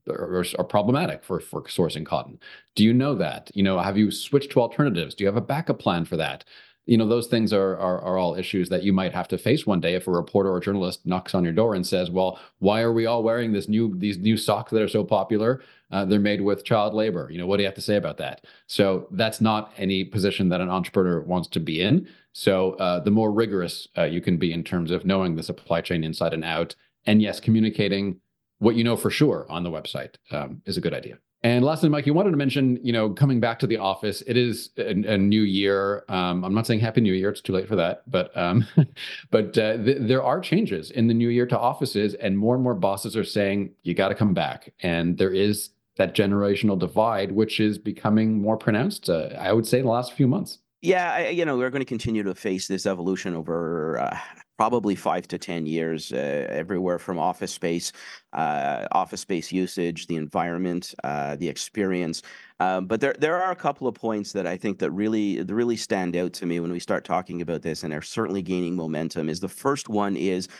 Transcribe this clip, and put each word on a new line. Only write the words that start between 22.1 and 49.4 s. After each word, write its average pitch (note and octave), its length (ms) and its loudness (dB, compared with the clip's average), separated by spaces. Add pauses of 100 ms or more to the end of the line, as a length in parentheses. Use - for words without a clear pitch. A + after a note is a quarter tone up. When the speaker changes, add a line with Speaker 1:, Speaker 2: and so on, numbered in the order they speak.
Speaker 1:
So, F#2+ 400 2
uh, F2+ 260 0
the G2+ 120 2
more G#2+ 200 4
rigorous, G2+ 640 -2
uh, F2 100 2
you E2 140 -2
can F2 180 2
be E2 140 0
in E2 120 -4
terms E2+ 260 -2
of F2 160 -2
knowing F#2 300 2
the D#2+ 80 -6
supply - 380 -2
chain E2 220 -2
inside D#2+ 300 -2
and D#2+ 100 -4
out, E2 320 -4 (300)
and G#2+ 160 6
yes, G#2 180 -2
communicating G#2 800 0 (380)
what A2+ 180 4
you A#2 80 4
know A#2 140 2
for G2+ 140 0
sure A2 380 2
on E2+ 140 -4
the F2 60 -4
website, D2+ 460 -8 (160)
um, C#2+ 340 -8
is F2+ 120 -6
a F2 40 -2
good E2 140 -2
idea. - 240 -10 (240)
And A#2+ 220 4
lastly, D#3 240 2
Mike, D3 160 2
you C#3+ 80 4
wanted F#3+ 160 4
to D#3+ 80 2
mention, C3+ 460 2
you A#2+ 100 0
know, A2 160 2
coming C3 300 4
back A#2 200 2
to B2+ 80 0
the A2 100 0
office, G2 500 -2
it A#2+ 100 0
is A#2+ 400 0
a, A2 140 -2
a G#2 260 0
new G2+ 240 6
year. G2 680 2
Um, F2+ 360 0
I'm F#2 100 -2
not A2 140 2
saying A2 140 2
Happy A2+ 200 2
New G2+ 120 4
Year, F#2+ 180 2
it's - 100 -10
too - 100 -4
late F#2+ 160 0
for G#2+ 100 -2
that, E2+ 320 0
but, F2+ 280 -2
um, F2+ 300 2 (300)
<laughs> - 340 -14
but, G#2+ 260 2
uh, A2 200 2
th-, B2 240 2
there B2+ 200 4
are C3 180 2
changes D#3+ 520 -2
in A#2 160 2
the A#2 80 4
new A#2 140 2
year A#2+ 180 4
to B2 100 0
offices, G#2+ 560 0
and G2 240 -2
more A2 160 2
and B2+ 100 2
more B2 120 0
bosses G2 420 -2
are G#2 60 2
saying, G2+ 480 0 (100)
"You E2+ 140 -2
gotta G2 180 2
come G2+ 220 2
back." D2+ 360 -4 (120)
And E2+ 340 0
there F#2+ 160 2
is G#2 380 0 (260)
that F#2+ 180 0
generational G2+ 600 2
divide, G2 540 0
which A2 280 0
is G#2+ 200 0
becoming A2 600 2
more G#2+ 160 0
pronounced, A#2+ 540 -2
uh, D#2+ 280 0
I F#2 140 -2